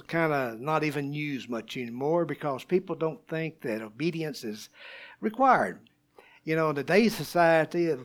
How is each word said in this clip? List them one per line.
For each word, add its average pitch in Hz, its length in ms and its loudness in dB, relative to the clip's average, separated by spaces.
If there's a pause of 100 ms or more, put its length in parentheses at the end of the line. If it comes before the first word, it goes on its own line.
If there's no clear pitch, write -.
kinda 147 540 0
not 151 240 0
even 143 300 -2
used 143 340 -6
much 117 300 -8
anymore 139 480 -2
because 139 360 -6
people 185 340 0
don't 160 300 -4
think 160 360 -8
that 110 180 -4
obedience 147 640 -6
is 107 240 -10 (540)
required. 214 580 2 (640)
You 160 120 0
know, 160 120 2
in 147 80 -2
today's 180 400 4
society, 165 880 4